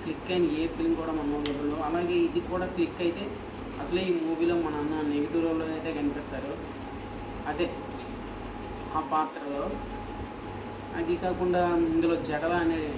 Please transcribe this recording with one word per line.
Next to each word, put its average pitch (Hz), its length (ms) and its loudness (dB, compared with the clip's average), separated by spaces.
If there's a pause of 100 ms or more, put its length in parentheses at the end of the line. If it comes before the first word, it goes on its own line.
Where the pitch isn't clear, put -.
క్లిక్ 160 280 -4
అయిన 180 120 4
ఏ 156 240 2
ఫిల్మ్ 165 280 2
కూడా 160 160 -2
మన 147 240 0
వదలరు. 147 460 0
అలాగే 170 320 2
ఇది 170 260 4
కూడా 180 260 -2
క్లిక్ 175 360 0
అయితే 175 220 0 (580)
అసలే 175 200 0
ఈ 185 120 2 (120)
మూవీలో 165 300 4
మన 160 200 2
అన్న 156 340 0
నెగిటివ్ 165 340 2
రోల్‌లో 160 220 2
అయితే 156 280 -2
కనిపిస్తారు, 143 640 -2 (920)
అదే 156 180 0 (1300)
ఆ 156 60 2
పాత్రలో. 147 640 0 (1300)
అది 170 180 2
కాకుండా 180 600 4
ఇందులో 165 380 6
జడల 160 380 0
అనే 165 280 4 (160)